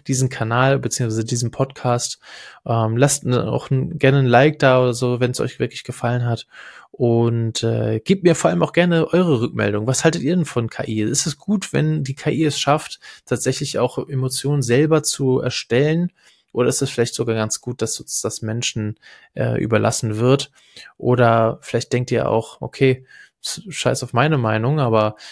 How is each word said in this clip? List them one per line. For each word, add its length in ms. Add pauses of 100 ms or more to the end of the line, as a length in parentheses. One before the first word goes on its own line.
diesen 240
Kanal 480
beziehungsweise 460
diesen 260
Podcast. 680 (460)
Ähm, 320
lasst 280
n-, 100
auch 360
n-, 280
gerne 220
ein 60
Like 320
da 220
oder 140
so, 260
wenn 120
es 80
euch 200
wirklich 240
gefallen 400
hat. 220 (440)
Und, 720
äh, 380
gebt 220
mir 120
vor 140
allem 140
auch 100
gerne 400
eure 300
Rückmeldung. 440
Was 160
haltet 200
ihr 120
denn 120
von 240
K 180
I? 140
Ist 240
es 100
gut, 380
wenn 300
die 100
K 160
I 140
es 140
schafft, 420 (260)
tatsächlich 520
auch 200 (100)
Emotionen 540
selber 400
zu 380
erstellen? 720 (420)
Oder 180
ist 100
es 80
vielleicht 260
sogar 200
ganz 260
gut, 220
dass 180
uns 220
das 180
Menschen, 580 (360)
äh, 280
überlassen 540
wird? 340 (460)
Oder 640
vielleicht 320
denkt 200
ihr 180
auch, 320
okay, 420 (400)
s-, 240
scheiß 340
auf 120
meine 240
Meinung, 420
aber, 360 (160)